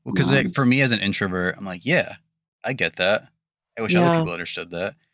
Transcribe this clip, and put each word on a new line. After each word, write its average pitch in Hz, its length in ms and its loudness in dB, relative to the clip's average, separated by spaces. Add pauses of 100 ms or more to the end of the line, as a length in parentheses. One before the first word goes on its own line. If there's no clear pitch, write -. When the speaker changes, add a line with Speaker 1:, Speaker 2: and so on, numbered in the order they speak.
Speaker 1:
Well, 131 100 -8
'cause, 131 180 2
like, 135 160 4
Speaker 2:
Um, - 60 -6
Speaker 1:
for 139 120 2
me 127 160 4
as 127 100 4
an 110 80 0
introvert, 92 580 -2
I'm 101 80 -14
like, 90 200 -10
"Yeah, 143 300 0 (480)
I 127 100 -2
get 92 220 -4
that. 92 340 0 (480)
I 117 40 -6
wish 180 140 0
other 175 140 6
Speaker 2:
Yeah. - 20 4
Speaker 1:
people 165 200 0
understood 85 400 -8
that." 90 240 -6 (180)